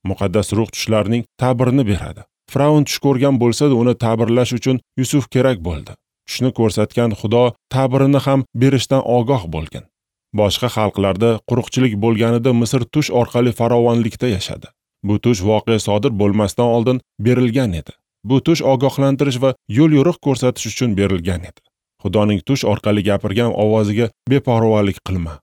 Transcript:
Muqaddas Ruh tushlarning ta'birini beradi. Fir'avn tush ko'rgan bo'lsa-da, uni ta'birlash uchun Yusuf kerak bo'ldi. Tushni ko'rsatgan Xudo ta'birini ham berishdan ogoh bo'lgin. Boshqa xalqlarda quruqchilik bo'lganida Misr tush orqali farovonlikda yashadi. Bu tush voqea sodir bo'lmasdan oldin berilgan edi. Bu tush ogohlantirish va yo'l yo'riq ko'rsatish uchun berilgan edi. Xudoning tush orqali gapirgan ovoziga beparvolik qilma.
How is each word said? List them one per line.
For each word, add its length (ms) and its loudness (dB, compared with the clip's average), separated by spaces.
Muqaddas 520 -2
Ruh 160 0
tushlarning 540 -2
ta'birini 480 2
beradi. 360 -4
Fir'avn 400 2
tush 140 -6
ko'rgan 400 2
bo'lsa-da, 360 2
uni 200 2
ta'birlash 580 0
uchun 240 -2
Yusuf 360 -2
kerak 300 0
bo'ldi. 340 -10
Tushni 240 -2
ko'rsatgan 600 0
Xudo 320 0
ta'birini 560 2
ham 280 0
berishdan 540 0
ogoh 420 0
bo'lgin. 380 -10
Boshqa 340 0
xalqlarda 600 0
quruqchilik 520 -2
bo'lganida 560 0
Misr 320 0
tush 260 -2
orqali 420 0
farovonlikda 760 0
yashadi. 400 -6
Bu 140 0
tush 240 0
voqea 360 0
sodir 340 -2
bo'lmasdan 560 0
oldin 340 0
berilgan 560 0
edi. 200 -8
Bu 160 0
tush 220 0
ogohlantirish 800 0
va 100 2
yo'l 260 4
yo'riq 260 2
ko'rsatish 480 -2
uchun 300 -2
berilgan 460 -2
edi. 180 -20
Xudoning 360 2
tush 240 -2
orqali 380 0
gapirgan 500 -2
ovoziga 540 0
beparvolik 760 2
qilma. 420 -6